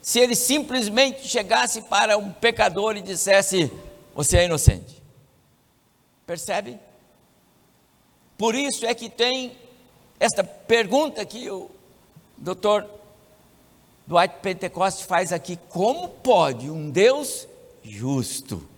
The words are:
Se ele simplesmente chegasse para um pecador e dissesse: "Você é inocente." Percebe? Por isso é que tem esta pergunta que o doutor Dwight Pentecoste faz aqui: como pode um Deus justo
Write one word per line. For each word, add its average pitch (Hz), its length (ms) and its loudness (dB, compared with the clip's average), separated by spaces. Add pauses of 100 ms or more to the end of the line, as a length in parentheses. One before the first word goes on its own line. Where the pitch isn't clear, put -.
Se - 180 0
ele 240 160 4
simplesmente 254 920 0
chegasse 226 560 0
para 214 340 2
um 202 140 -6
pecador 214 680 0
e 196 40 -10
dissesse: 190 720 2 (440)
"Você 151 220 2
é 175 80 6
inocente." 139 560 2 (1200)
Percebe? 175 540 -6 (1600)
Por 226 200 0
isso 269 320 -4
é 240 80 -2
que 233 120 -14
tem 247 480 -2 (640)
esta 196 240 2
pergunta 226 840 0
que 240 260 -14
o 190 180 -12 (680)
doutor 202 540 0 (1160)
Dwight 175 340 2
Pentecoste 185 640 -4
faz 180 260 0
aqui: 175 260 -6 (120)
como 269 400 -2
pode 151 640 2
um 156 180 -8
Deus 240 580 2 (360)
justo 107 840 -6 (100)